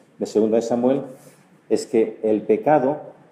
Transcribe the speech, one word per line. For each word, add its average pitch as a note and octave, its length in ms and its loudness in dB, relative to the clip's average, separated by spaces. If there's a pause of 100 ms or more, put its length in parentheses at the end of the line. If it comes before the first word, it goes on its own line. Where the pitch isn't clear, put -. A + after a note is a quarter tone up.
(200)
de G#2 60 -6
segunda G#2+ 280 2
de A2+ 80 2
Samuel, B2+ 400 0 (680)
es A2 160 0
que A2 380 0
el A2 200 0
pecado C#3 560 2 (340)